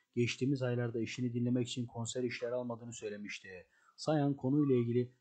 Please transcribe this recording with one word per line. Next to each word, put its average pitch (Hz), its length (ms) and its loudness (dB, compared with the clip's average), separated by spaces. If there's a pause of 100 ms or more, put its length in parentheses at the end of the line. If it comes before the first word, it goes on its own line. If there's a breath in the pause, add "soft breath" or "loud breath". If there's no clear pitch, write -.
(140)
geçtiğimiz 127 480 0
aylarda 120 380 0
eşini 117 340 -2
dinlemek 123 340 2
için 123 180 -4
konser 120 360 -6
işleri 120 320 -2
almadığını 120 380 -4
söylemişti. 104 760 -10 (300 soft breath)
Sayan 143 400 2
konuyla 139 400 4
ilgili, 120 440 2